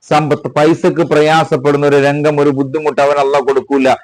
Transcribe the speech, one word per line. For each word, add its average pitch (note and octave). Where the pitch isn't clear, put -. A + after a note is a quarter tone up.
സമ്പത്ത്, D3+
പൈസക്ക് D#3
പ്രയാസപ്പെടുന്ന D3+
ഒരു C#3+
രംഗം, D3
ഒരു C#3+
ബുദ്ധിമുട്ട് C#3
അവൻ C#3+
അള്ള C#3
കൊടുക്കൂല, C3